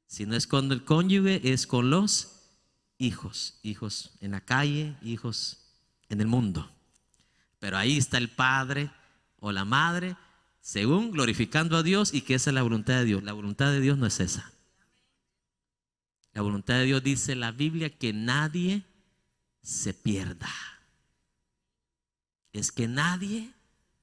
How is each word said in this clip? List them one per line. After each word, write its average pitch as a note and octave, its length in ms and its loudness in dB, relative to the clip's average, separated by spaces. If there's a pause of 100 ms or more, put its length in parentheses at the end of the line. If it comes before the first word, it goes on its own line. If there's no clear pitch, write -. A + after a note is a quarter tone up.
Si - 180 -10
no A2 100 -2
es - 120 0
con C3+ 240 2
el B2+ 120 -2
cónyuge, F#3+ 720 4
es B2+ 120 0
con B2 240 4
los - 520 2 (560)
hijos. - 680 -4
Hijos G#2 560 -10
en G2 120 -8
la G2 100 -6
calle, D3 600 -2
hijos - 640 -8 (440)
en G#2 120 0
el G#2+ 60 2
mundo. G#2+ 420 2 (880)
Pero F#2+ 180 -4
ahí B2 200 2
está C3+ 200 0
el A#2+ 120 -2
padre C3+ 640 0 (480)
o G#2 120 -4
la F#2+ 140 -2
madre, E3+ 520 0 (420)
según D#3+ 520 2
glorificando D3+ 680 2
a E3 60 2
Dios G3 300 2
y C3+ 80 0
que C3 140 0
esa B2+ 140 0
es C#3 40 4
la C3 80 2
voluntad A#2 380 2
de B2 60 4
Dios. G2+ 180 2
La G#2 100 -8
voluntad G#2 380 0
de C#3 80 2
Dios C#3 180 4
no B2+ 80 2
es G#2 140 0
esa. - 320 -4 (1800)
La G#2 80 -4
voluntad G#2 340 -2
de B2+ 100 4
Dios, C3+ 180 2
dice C3+ 320 -2
la A#2+ 160 -4
Biblia, D#3 380 -2
que A#2 240 -4
nadie D3+ 720 0 (760)
se - 320 -6
pierda. F#2+ 580 -4 (2000)
Es G#2 180 -4
que A#2 160 -2
nadie F3+ 640 -2 (520)